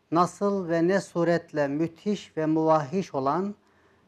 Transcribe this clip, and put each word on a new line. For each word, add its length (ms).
nasıl 580
ve 180
ne 140
suretle 680
müthiş 680
ve 80
muvahhiş 720
olan 400